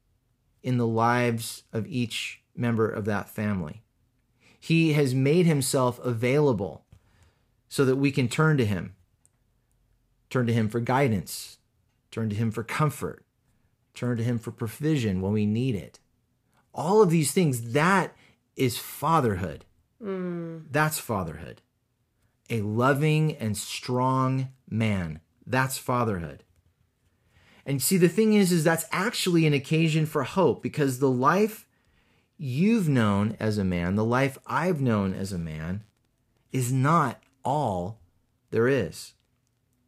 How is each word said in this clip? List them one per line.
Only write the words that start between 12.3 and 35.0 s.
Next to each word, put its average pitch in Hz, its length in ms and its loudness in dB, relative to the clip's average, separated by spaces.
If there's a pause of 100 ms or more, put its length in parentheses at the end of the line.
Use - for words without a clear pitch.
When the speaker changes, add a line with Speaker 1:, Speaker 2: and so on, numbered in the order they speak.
Speaker 1:
to 101 60 -4
him 117 140 0
for 107 140 -6
comfort. - 600 -4 (720)
Turn 123 220 -4
to 113 80 -4
him 120 140 -2
for 113 120 -10
provision 113 720 -2
when 95 120 0
we 107 140 0
need 113 300 -2
it. 73 240 -14 (760)
All 185 260 2
of 190 100 6
these 160 200 2
things, 123 440 0
that 165 380 2 (440)
is 120 200 0
fatherhood. 107 880 -2 (380)
Speaker 2:
Mm. 175 680 -8
Speaker 1:
That's 151 280 0
fatherhood. 80 640 -8 (880)
A 117 120 -2
loving 143 720 2
and 107 200 -4
strong 131 920 -2 (200)
man. 98 520 -2 (260)
That's 131 320 -2
fatherhood. 104 640 -4 (1200)
And 135 160 -4
see, 190 160 0
the 175 120 6
thing 214 240 2
is, 202 180 6
is 170 140 2
that's 165 260 2
actually 175 560 2
an 147 80 4
occasion 156 520 0
for 147 180 -2
hope, 156 380 2
because 131 360 -2
the 135 120 2
life 160 560 2 (680)
you've 170 520 2
known 107 520 2
as 107 180 0
a 98 60 0
man, 90 300 0
the 110 100 2
life 131 420 0
I've 156 340 -2
known 104 340 0